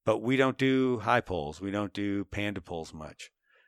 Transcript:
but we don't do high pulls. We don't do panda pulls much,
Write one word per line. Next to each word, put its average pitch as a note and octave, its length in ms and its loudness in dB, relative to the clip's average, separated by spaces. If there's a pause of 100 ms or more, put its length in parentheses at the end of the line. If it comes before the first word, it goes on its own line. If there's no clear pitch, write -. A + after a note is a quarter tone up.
but A2 140 2
we A#2 180 2
don't C3 220 4
do C3 400 4
high A#2 220 2
pulls. D#2+ 400 -6
We G2 100 -4
don't G2+ 240 -2
do G2+ 300 -2
panda G2+ 360 -6
pulls E2 320 -10
much, D2+ 380 -14 (380)